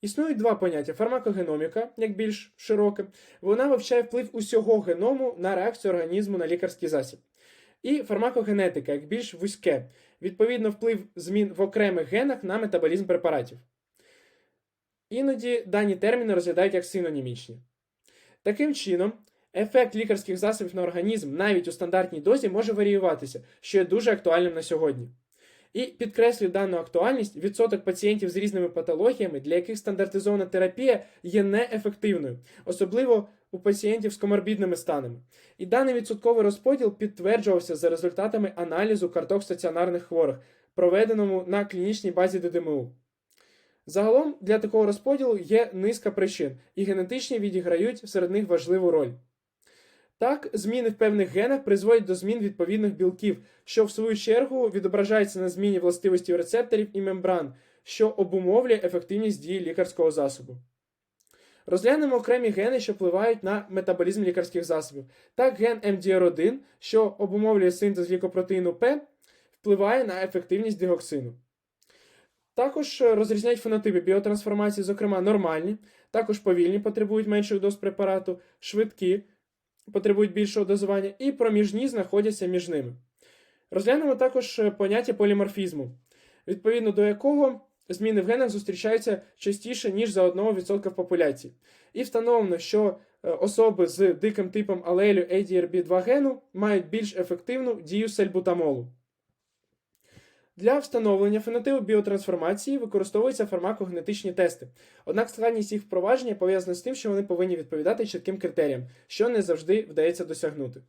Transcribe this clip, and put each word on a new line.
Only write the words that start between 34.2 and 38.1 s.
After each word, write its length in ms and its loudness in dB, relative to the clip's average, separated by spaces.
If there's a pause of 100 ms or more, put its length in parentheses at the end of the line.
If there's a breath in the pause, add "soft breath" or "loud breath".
станами. 440 -4 (380 soft breath)
І 80 -8
даний 280 2
відсотковий 480 2
розподіл 560 2
підтверджувався 800 0
за 140 2
результатами 680 -2